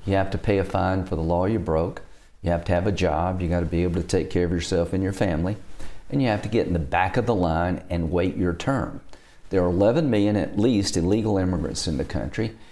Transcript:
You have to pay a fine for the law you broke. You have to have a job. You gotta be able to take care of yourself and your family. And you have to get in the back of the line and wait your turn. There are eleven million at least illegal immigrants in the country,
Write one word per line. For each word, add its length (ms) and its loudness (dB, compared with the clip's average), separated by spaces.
You 80 2
have 160 2
to 80 -2
pay 200 2
a 60 2
fine 400 0
for 120 -4
the 60 -2
law 240 2
you 120 0
broke. 440 0
You 100 0
have 140 0
to 60 0
have 140 2
a 60 2
job. 500 0
You 60 0
gotta 180 0
be 160 0
able 180 0
to 60 -4
take 240 0
care 140 2
of 80 0
yourself 400 0
and 100 0
your 100 0
family. 440 0
And 120 0
you 60 2
have 140 0
to 60 -4
get 200 0
in 60 0
the 40 2
back 380 0
of 100 2
the 80 2
line 560 0
and 220 -2
wait 240 0
your 160 2
turn. 480 -2
There 140 2
are 40 2
eleven 420 4
million 260 2
at 220 -2
least 380 2
illegal 420 2
immigrants 500 -2
in 80 -2
the 80 -2
country, 500 -4